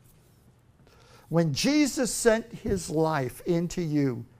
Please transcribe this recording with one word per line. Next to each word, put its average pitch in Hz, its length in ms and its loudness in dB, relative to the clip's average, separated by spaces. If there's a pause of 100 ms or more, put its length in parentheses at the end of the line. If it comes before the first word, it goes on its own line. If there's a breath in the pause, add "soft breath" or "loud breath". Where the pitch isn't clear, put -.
(1300 soft breath)
When 160 240 2
Jesus 269 640 0
sent 220 380 2
His 202 360 -6
life 156 560 0
into 175 380 -2
you, 139 420 0 (160 soft breath)